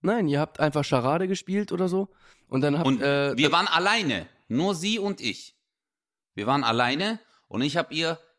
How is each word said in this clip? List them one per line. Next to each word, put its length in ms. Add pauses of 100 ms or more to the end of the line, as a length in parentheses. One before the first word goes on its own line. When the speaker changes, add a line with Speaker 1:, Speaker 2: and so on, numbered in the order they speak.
Speaker 1:
Nein, 220
ihr 140
habt 180
einfach 260
Charade 440
gespielt 420
oder 180
so. 200 (400)
Und 140
dann 140
habt, 100
Speaker 2:
Und 140
Speaker 1:
äh, 360
Speaker 2:
wir 140
Speaker 1:
dann 20
Speaker 2:
waren 160
alleine. 580 (220)
Nur 260
sie 240
und 220
ich. 360 (800)
Wir 120
waren 180
alleine 560 (260)
und 160
ich 140
hab 160
ihr 260 (200)